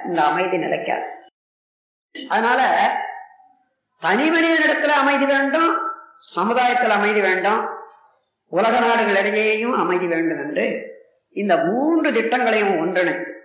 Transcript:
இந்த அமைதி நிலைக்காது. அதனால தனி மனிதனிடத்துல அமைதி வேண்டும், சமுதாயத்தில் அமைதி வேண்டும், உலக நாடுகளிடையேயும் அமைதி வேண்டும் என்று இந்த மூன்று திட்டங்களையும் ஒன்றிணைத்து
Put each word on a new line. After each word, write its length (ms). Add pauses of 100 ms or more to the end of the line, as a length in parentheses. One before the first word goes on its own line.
இந்த 200
அமைதி 340
நிலைக்காது. 500 (1080)
அதனால 460 (1400)
தனி 280
மனிதனிடத்துல 680
அமைதி 300
வேண்டும், 440 (580)
சமுதாயத்தில் 680
அமைதி 260
வேண்டும், 400 (880)
உலக 280
நாடுகளிடையேயும் 960
அமைதி 300
வேண்டும் 320
என்று 260 (680)
இந்த 220
மூன்று 540
திட்டங்களையும் 680
ஒன்றிணைத்து 540 (140)